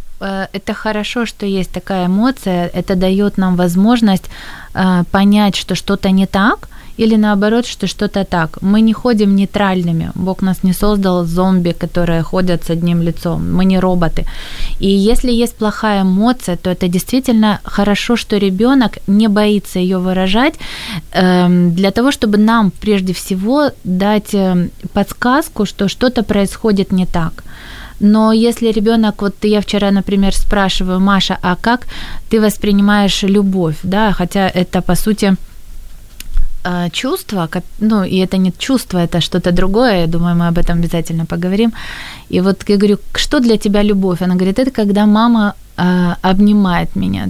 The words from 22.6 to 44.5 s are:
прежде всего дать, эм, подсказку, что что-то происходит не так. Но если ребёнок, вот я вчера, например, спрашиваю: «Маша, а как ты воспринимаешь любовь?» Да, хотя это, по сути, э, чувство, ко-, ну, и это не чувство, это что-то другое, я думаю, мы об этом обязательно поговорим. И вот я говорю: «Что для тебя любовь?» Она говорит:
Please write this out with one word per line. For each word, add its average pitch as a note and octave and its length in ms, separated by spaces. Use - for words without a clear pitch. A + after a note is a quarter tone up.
прежде F#3+ 340
всего A3+ 580
дать, G3+ 500
эм, F#3 360
подсказку, A#3+ 720
что G3 240
что-то B3+ 340
происходит G3+ 680
не F#3 140
так. - 380
Но A3 340
если A3+ 380
ребёнок, G#3+ 500
вот G3+ 120
я G#3+ 140
вчера, G3+ 320
например, G3 420
спрашиваю: F#3 680
«Маша, G3 420
а F3+ 200
как A#3+ 260
ты A3+ 80
воспринимаешь G3+ 840
любовь?» F#3+ 600
Да, G3 300
хотя F#3 360
это, F3+ 320
по F3+ 140
сути, G3+ 400
э, F3 260
чувство, A3 560
ко-, F3+ 140
ну, G#3+ 240
и F#3 140
это F#3 200
не F#3 200
чувство, - 420
это E3+ 220
что-то F3+ 300
другое, F#3 500
я E3 60
думаю, E3+ 280
мы E3+ 120
об E3+ 100
этом F3 220
обязательно E3 460
поговорим. F#3 460
И F3+ 100
вот F#3+ 280
я G3+ 80
говорю: G3+ 200
«Что - 260
для A3+ 180
тебя G#3 260
любовь?» F#3+ 380
Она F3+ 140
говорит: F#3 240